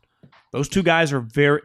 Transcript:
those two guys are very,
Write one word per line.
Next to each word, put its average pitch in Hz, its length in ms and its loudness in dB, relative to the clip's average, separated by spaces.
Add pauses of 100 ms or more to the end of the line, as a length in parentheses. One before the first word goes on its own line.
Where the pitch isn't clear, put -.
(500)
those 139 180 -6
two 196 140 0
guys 165 300 2
are 135 80 -2
very, 143 440 0